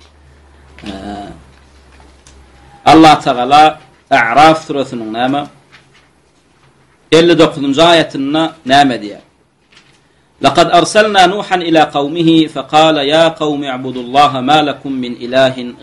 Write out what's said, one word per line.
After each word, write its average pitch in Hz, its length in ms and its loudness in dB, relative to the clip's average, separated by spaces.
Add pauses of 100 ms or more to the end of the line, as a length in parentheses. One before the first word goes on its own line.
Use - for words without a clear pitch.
(880)
Ee, 104 40 -14 (1900)
Allah 156 360 6
Taala 143 580 2 (320)
A'raf 139 560 2
surasynyň 127 520 -8
näme? 135 220 -2 (1700)
Elli 165 260 4
dokuzuncu 143 440 0
aýatynda 156 600 0 (240)
näme 135 360 2
diýär? 101 200 -16 (1200)
"Laqad - 260 2 (100)
arsalna 202 480 2
Nuhan 190 360 -4
ila 165 280 0
qawmihi 160 580 0
faqala 151 540 0
ya 160 320 0
qawmi 147 320 -6
ibudullaha 131 760 -2
ma 147 240 2
lakum 135 260 -8
min 127 280 -8
ilahin 127 640 -4